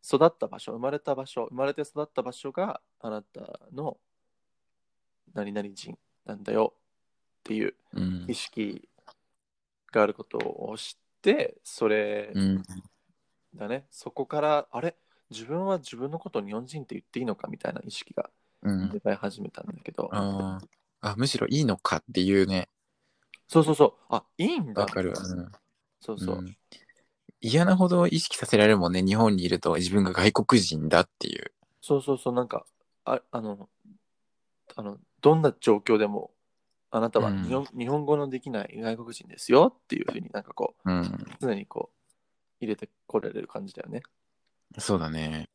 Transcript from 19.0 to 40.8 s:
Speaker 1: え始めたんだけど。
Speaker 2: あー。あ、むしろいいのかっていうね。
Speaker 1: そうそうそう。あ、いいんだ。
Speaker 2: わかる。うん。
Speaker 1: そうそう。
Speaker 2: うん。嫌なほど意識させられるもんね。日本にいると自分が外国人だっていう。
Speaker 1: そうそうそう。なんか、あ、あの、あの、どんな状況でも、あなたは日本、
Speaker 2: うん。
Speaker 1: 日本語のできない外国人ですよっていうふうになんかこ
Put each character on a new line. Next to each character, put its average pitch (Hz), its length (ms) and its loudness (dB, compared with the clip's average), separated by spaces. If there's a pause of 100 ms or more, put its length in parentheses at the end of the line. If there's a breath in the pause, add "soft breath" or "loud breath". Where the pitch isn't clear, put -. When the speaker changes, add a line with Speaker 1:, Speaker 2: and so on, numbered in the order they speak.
Speaker 1:
え - 20 0
始 101 260 -8
め 95 80 -10
た - 140 -14
ん - 40 -14
だ 202 60 -12 (100)
け - 100 -12
ど。 - 200 -6
Speaker 2:
あ 98 500 -4
ー。 - 60 -20 (320)
あ、 104 160 -4
む 123 100 0
し 131 120 -2
ろ 113 80 0
い 143 140 0
い 151 40 2
の 104 120 2
か - 220 -2
っ - 140 -10
て - 80 0
い 98 220 6
う 92 40 4
ね。 92 220 -2 (800)
Speaker 1:
そ - 140 6
う 156 40 6
そ 156 80 2
う - 20 4
そ - 240 6 (120)
う。 - 40 -2
あ、 107 100 -2 (120)
い 175 100 0
い 330 120 0
ん 139 160 -4
だ。 101 80 2
Speaker 2:
わ 101 60 0
か - 120 -4
る。 92 100 -2
う - 20 -6
ん。 92 400 -8 (480)
Speaker 1:
そ 110 140 -8
う 101 40 -12
そ 92 160 -4
う。 - 40 -8
Speaker 2:
う 92 40 -8
ん。 92 140 -14 (840 soft breath)
嫌 139 240 4
な 185 120 6
ほ 185 120 6
ど 175 180 4
意 170 140 2
識 - 160 -6
さ - 100 -6
せ - 100 4
ら 104 80 10
れ 107 60 10
る 107 80 8
も 87 120 2
ん - 20 0
ね。 92 100 2
日 95 120 4
本 110 220 6
に 87 80 0
い 87 40 0
る 90 120 2
と 85 140 2
自 90 160 0
分 98 140 4
が 92 80 0
外 92 200 6
国 110 280 4
人 78 280 -2
だ 82 120 6
っ - 80 4 (100)
て - 100 -8
い - 120 -8
う。 - 120 -14 (280)
Speaker 1:
そ 143 180 0
う 135 40 -2
そ 139 120 0
う 127 40 -6
そ - 120 -4
う。 123 40 -4
な 123 80 2
ん 120 60 -4
か、 - 180 -8 (380)
あ、 127 260 -2
あ 120 100 -4
の、 101 280 -8 (1080)
あ 113 60 -10
の、 101 160 -10 (220)
ど 151 140 8
ん 160 60 2
な 151 180 4
状 107 200 6
況 110 200 2
で 107 80 4
も、 104 260 -6 (580)
あ 113 100 0
な 113 100 0
た 107 100 4
は 104 100 2
日 98 240 -2
本、 139 180 -2
Speaker 2:
う - 40 -14
ん。 - 20 -10
Speaker 1:
日 120 80 -4
本 147 180 0
語 147 120 2
の 143 120 -2
で 127 120 -6
き 139 100 -12
な 107 140 -4
い - 140 -14
外 113 200 -4
国 117 140 -14
人 - 160 -18
で - 100 -20
す - 140 0
よ 160 220 8
っ - 120 -20
て - 100 -4
い - 60 -4
う - 100 -4
ふ - 40 -6
う - 40 -6
に - 100 -10
な 101 100 -6
ん - 20 -14
か - 100 -18
こ - 220 -4 (100)